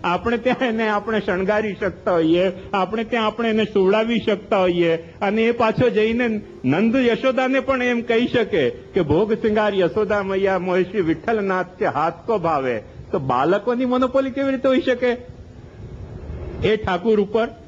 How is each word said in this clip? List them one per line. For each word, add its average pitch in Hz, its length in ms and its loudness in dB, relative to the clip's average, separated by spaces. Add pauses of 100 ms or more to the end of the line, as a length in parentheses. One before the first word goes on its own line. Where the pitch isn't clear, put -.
આપણે 180 340 0
ત્યાં 247 280 0
એને 226 220 0
આપણે 208 320 0
શણગારી 202 540 0
શકતા 196 380 -4
હોઈએ, 170 400 4 (220)
આપણે 202 300 0
ત્યાં 226 220 -2
આપણે 220 240 -2
એને 220 140 2
સુવડાવી 208 560 2
શકતા 202 380 0
હોઈએ, 175 380 2
અને 202 480 -2
એ 233 80 4
પાછો 233 380 2
જઈને 220 520 0 (240)
નંદ 196 300 2
યશોદાને 254 640 2
પણ 254 240 -2
એમ 240 180 0
કહી 233 260 2
શકે 190 420 2
કે, - 320 -4
"ભોગ 175 320 2
સિંગાર 214 420 0
યશોદા 202 480 0
મૈયા, 190 360 0
મોહર્ષિ 185 420 0
વિઠ્ઠલનાથ 185 640 0 (140)
કે 208 60 0
હાથ 160 420 -2
કો 170 100 0
ભાવે." 139 440 0 (300)
તો 190 80 0
બાળકોની 175 680 0
મોનોપોલી 254 460 0
કેવી 269 200 -2
રીતે 262 160 0
હોઈ 262 140 4
શકે? 247 360 0 (1500)
એ 214 100 2
ઠાકુર 196 440 0
ઉપર 220 260 0 (200)